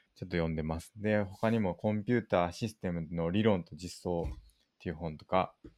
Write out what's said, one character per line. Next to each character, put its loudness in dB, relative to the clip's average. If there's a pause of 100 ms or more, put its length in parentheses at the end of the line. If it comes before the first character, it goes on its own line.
(160)
ち -14
ょ -6
っ -10
と -2
読 2
ん -2
で -2
ま -2
す。 -14
で、 2
他 0
に 2
も 0
コ 0
ン -2
ピ 0
ュ 4
ー -8
タ 4
ー -6
シ -4
ス -10
テ -4
ム -4
の 0
理 4
論 4
と -18
実 -12
装 -2
っ -8 (420)
て -6
い -2
う -12
本 -6
と -18
か、 0 (100)
あ -18